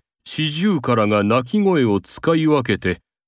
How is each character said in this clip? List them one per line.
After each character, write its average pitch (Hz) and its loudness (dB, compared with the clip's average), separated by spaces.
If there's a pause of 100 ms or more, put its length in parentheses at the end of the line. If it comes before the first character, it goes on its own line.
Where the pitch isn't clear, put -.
(240)
シ 156 -6
ジ 175 -2
ュ 196 2
ウ 139 -4
カ 120 0
ラ 107 2
が 104 2
鳴 117 2
き 208 -2
声 180 2
を 101 2
使 - -2
い 156 0
分 147 2
け 107 -2
て、 90 -4 (280)